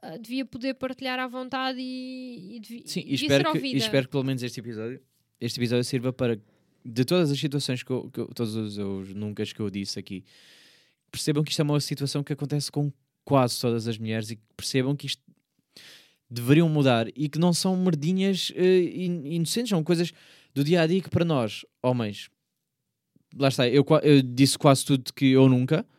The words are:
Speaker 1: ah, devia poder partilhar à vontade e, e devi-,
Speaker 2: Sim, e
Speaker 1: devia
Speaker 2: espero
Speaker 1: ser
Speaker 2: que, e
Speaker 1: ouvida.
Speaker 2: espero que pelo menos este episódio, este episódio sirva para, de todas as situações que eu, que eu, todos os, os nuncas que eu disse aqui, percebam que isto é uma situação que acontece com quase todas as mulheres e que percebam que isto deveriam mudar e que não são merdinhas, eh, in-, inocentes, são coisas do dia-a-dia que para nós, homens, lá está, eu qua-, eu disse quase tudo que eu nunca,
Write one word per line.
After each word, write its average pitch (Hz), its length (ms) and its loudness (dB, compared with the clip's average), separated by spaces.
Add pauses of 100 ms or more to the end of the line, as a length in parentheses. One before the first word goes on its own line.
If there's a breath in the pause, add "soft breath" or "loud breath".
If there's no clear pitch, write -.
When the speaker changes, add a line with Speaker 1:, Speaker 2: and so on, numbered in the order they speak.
Speaker 1:
ah, - 160 -12
devia 240 280 -6
poder 262 280 -6
partilhar 254 460 -8
à 254 80 -6
vontade 254 520 -6
e, 254 760 -12
e - 20 -14
devi-, 226 260 -16
Speaker 2:
Sim, - 140 -8
e - 40 -10
Speaker 1:
devia - 120 -4
Speaker 2:
espero 262 280 2
Speaker 1:
ser 311 80 2
Speaker 2:
que, 302 60 0
e 151 40 0
Speaker 1:
ouvida. 262 160 -2
Speaker 2:
espero 139 300 0
que - 40 -18
pelo 139 140 -2
menos 131 180 -4
este 123 160 -10
episódio, 117 420 -10 (380)
este 117 180 -6
episódio 123 280 0
sirva 127 260 -4
para, 120 260 -2 (460)
de 123 220 -2
todas 170 260 2
as 139 80 -2
situações 135 420 -4
que - 100 -8
eu, 127 200 -6
que - 80 -10
eu, 117 80 -6
todos 110 300 -6
os, 104 200 -6
os 98 360 -8
nuncas 104 400 -6
que - 80 -10
eu 104 80 -4
disse 98 280 -6
aqui, 95 280 -12 (840 soft breath)
percebam 151 360 -2
que 147 60 -8
isto - 100 -2
é - 20 2
uma 147 160 2
situação 139 460 -4
que - 80 -6
acontece 143 360 -4
com 147 220 -4 (320)
quase 131 380 2
todas 117 260 -2
as 113 100 -4
mulheres 110 340 -4
e 117 40 -10
que 113 60 -20 (160)
percebam 135 400 -2
que - 80 -12
isto - 180 -10 (1040 loud breath)
deveriam 127 380 4
mudar 131 480 4
e 147 140 -4
que 151 100 -6
não 175 140 4
são 190 240 0
merdinhas, 185 760 0
eh, 185 260 4
in-, 165 540 -4
inocentes, 190 340 -2
são 175 140 2
coisas 170 280 0 (420 soft breath)
do 139 100 0
dia-a-dia 165 380 4
que - 80 -12
para 175 140 2
nós, 135 420 -2 (160)
homens, 120 480 -2 (1080)
lá 135 100 2
está, 131 200 2
eu 135 180 6
qua-, 156 180 6
eu 143 180 8
disse 127 360 2
quase 139 280 6
tudo 131 280 0
que 135 180 4
eu 131 160 8
nunca, 131 380 2 (140)